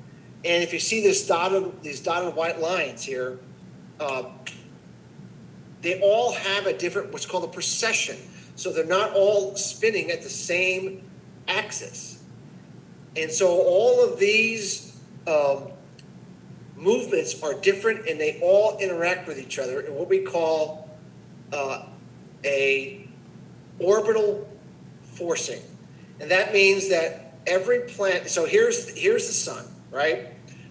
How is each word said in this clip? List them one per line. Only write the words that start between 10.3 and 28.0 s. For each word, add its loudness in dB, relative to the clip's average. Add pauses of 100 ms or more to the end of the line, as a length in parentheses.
same -2 (440)
axis. -6 (920)
And -4
so 4
all 6
of -2
these, 0 (280)
um, 2 (1040)
movements 0
are -4
different, 0
and -2
they -2
all 6
interact -2
with -10
each -10
other -4
in -10
what -6
we 4
call, 0 (640)
uh, -4 (580)
a 0 (720)
orbital 2 (560)
forcing. -6 (580)
And -4
that 2
means 6
that -2 (120)
every 2
planet, -2